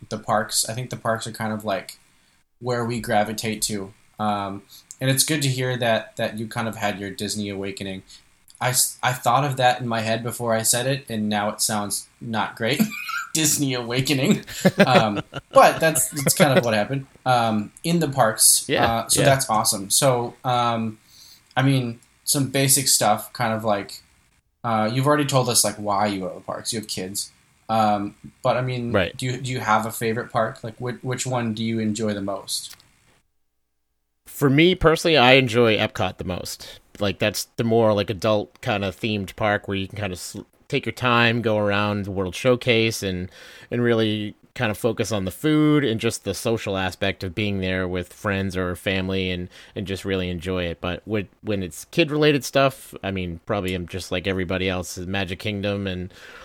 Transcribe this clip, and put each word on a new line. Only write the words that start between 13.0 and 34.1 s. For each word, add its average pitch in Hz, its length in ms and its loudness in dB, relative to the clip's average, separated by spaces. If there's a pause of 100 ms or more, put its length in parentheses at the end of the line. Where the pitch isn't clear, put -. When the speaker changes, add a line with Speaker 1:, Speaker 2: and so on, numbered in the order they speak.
Speaker 1:
<laughs> - 260 -8
Disney 143 400 0
awakening. 131 720 0 (420)
Um, 107 340 4 (300)
but 165 280 8
that's, 160 300 2
that's 147 240 -2
kind 151 240 6
of 147 60 4
what 117 100 0
happened, 113 320 0 (200)
um, 113 480 2 (100)
in 170 160 2
the 160 80 2
parks. 120 640 4
Speaker 2:
Yeah, 147 200 4
Speaker 1:
Uh, 113 200 -2
so - 100 2
Speaker 2:
yeah. - 60 4
Speaker 1:
that's 131 240 4
awesome. 107 400 0
So, 123 460 2 (100)
um, 117 520 0 (600)
I 131 40 4
mean, 127 380 2 (240)
some 135 260 0
basic 135 380 2
stuff, 107 460 2
kind 113 200 -2
of 110 120 -4
like, 101 360 -2 (640)
uh, 110 280 0
you've 131 140 0
already 147 200 4
told 131 240 2
us, 110 160 2
like, 101 100 -2
why 104 320 0
you 101 140 -2
go 90 80 -6
to - 60 -10
the 95 40 -14
parks. - 320 -8
You 113 80 -4
have 101 80 -10
kids. 98 460 -8 (340)
Um, 104 480 2 (260)
but, 120 140 2
I 123 60 0
mean, 123 320 -4
Speaker 2:
Right. 95 240 2
Speaker 1:
do 135 80 -6
you, 127 160 -2
do 127 100 -6
you 123 80 -4
have 110 260 2
a 110 60 -4
favorite 113 400 -4
park? 113 320 -2
Like, 110 140 -12
which, 123 240 -6
which 127 260 -4
one 117 260 -2
do 107 80 -6
you 113 180 -2
enjoy 107 340 -2
the 101 80 -4
most? - 560 -8 (1500)